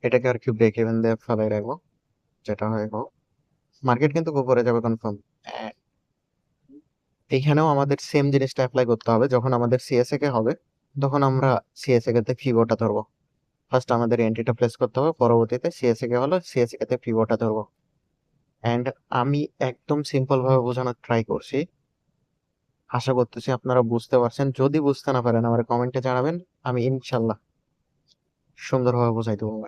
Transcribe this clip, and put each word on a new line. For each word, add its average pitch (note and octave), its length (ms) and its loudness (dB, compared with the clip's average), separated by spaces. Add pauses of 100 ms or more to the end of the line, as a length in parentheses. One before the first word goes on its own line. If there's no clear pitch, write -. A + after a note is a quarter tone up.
এটাকে B2 260 2
আর A#2 100 -2
কি - 60 -4 (100)
ব্রেক A2 240 4
ইভেন A2+ 200 0
দিয়ে A2+ 220 2
ফেলাই A2 300 0
রাখবো, A2 200 -4 (720)
যেটা G#2+ 260 -4
হয় G#2+ 220 -2
হোক। A2+ 120 -6 (800)
মার্কেট C3 280 2
কিন্তু E3 140 -2 (120)
উপরে B2 240 2
যাবে A#2 200 0
কনফার্ম। A2+ 300 -4 (360)
And A2+ 220 -12 (1600)
এইখানেও D3 380 2
আমাদের C#3 240 0 (120)
সেম C#3+ 240 2
জিনিসটা C3+ 300 0
অ্যাপ্লাই B2+ 260 0
করতে A2+ 240 0
হবে। A#2 200 4
যখন B2 240 2
আমাদের A#2+ 280 2
সিএসএ B2+ 360 0
কে C#3+ 140 0
হবে, A2+ 180 0 (480)
তখন C#3 180 0 (100)
আমরা C3 200 2 (300)
সিএসএ B2 340 2
কে A#2+ 120 6
তে C3+ 140 -4
ফিবোটা A#2 420 2
ধরবো। G#2+ 200 -2 (680)
ফার্স্ট B2+ 280 0
আমাদের A#2 300 0
এন্ট্রিটা A2+ 320 -2
প্লেস A#2 220 0
করতে B2+ 200 -2
হবে, D#3 120 2 (100)
পরবর্তীতে A#2 540 2
সিএসএ A#2+ 340 0
কে A#2+ 120 0
হলো, D#3 140 0 (140)
সিএসএ A#2+ 300 0
কে - 100 -4
তে B2+ 140 0
ফিবোটা A2+ 380 0
ধরবো। G#2+ 200 -2 (1120)
And A#2+ 120 -2 (360)
আমি C#3+ 200 0 (300)
একদম D3 280 -4 (140)
সিম্পল C3+ 340 0
ভাবে C3 200 4
বোঝানোর B2 380 -4
ট্রাই A#2 260 0
করছি, A#2 280 -6 (1400)
আশা C3+ 200 -2
করতেছি A#2+ 300 -4 (100)
আপনারা B2+ 220 2 (120)
বুঝতে A#2 300 -2
পারছেন। A#2+ 240 -2 (120)
যদি C#3 280 2
বুঝতে C#3+ 300 -2
না B2 100 2
পারেন, A#2 240 2
আমার A#2 200 2
কমেন্টে B2 360 -2
জানাবেন, C3 300 0 (320)
আমি B2 120 -2 (100)
ইনশাল্লাহ A2+ 480 -2 (1300)
সুন্দরভাবে A#2+ 520 0
বোঝাই A2 220 -2
দেবো। G#2+ 120 -6 (160)